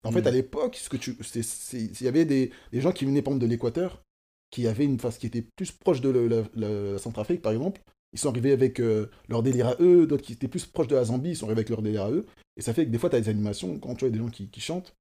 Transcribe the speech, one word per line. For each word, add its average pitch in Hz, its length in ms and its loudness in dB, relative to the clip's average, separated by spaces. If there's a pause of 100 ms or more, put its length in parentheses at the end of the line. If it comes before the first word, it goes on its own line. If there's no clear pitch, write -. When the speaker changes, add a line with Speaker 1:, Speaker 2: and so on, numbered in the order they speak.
Speaker 1:
En 110 80 -4
fait, - 100 2
Speaker 2:
Mm. 113 40 2
Speaker 1:
à 127 40 4
l'époque, 127 460 0
ce - 140 -12
que 139 60 -6
tu, 123 260 -8
c'est, 117 200 -6
c'est, - 380 -10
il 110 220 -8
y 127 60 0
avait 156 160 4
des, 135 280 2 (200)
des 120 80 -2
gens 170 120 2
qui 180 120 -4
venaient, 139 180 2
par 139 100 -2
exemple, 127 140 0
de 117 40 2
l'Équateur, 120 520 -2 (480)
qui 120 160 -2
avaient 113 180 2
une 139 160 2
face 117 180 -4
qui - 80 -8
était 117 200 -4 (100)
plus - 160 -8
proche 151 280 2
de 135 100 2
le, 120 180 4
la, 113 140 2 (120)
la 101 440 -4
Centrafrique, 139 440 -4
par 110 100 0
exemple. 151 280 -2 (320)
Ils - 60 -12
sont 143 100 -2
arrivés 123 240 2
avec, 127 280 4
euh... 110 260 2 (220)
leur 117 140 0
délire 123 260 2
à 123 120 0
eux, 175 260 8
d'autres 139 180 0
qui 123 100 -12
étaient 127 140 -6
plus - 180 -8
proches 147 220 -2
de 139 80 2
la 127 80 4
Zambie, 127 260 -2
ils 170 60 -4
sont 110 100 -8
arrivés 110 140 0
avec 110 100 -2
leur 110 100 -2
délire 107 220 -2
à 104 80 -2
eux. 175 160 -2 (320)
Et - 40 -14
ça 117 120 -2
fait 165 100 2
que 117 60 -4
des 117 80 0
fois, 175 100 0
t'as 135 120 4
des 107 100 0
animations, 104 480 -2
quand 127 160 -8
tu 117 100 -10
vois 127 60 2
des 113 80 -2
gens 117 100 -2
qui... 101 220 -12
qui - 100 -16
chantent 180 400 -8